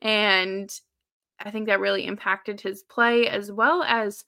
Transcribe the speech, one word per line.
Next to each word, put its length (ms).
and 720
I 120
think 160
that 140
really 260
impacted 540
his 220
play, 460
as 240
well 300
as, 460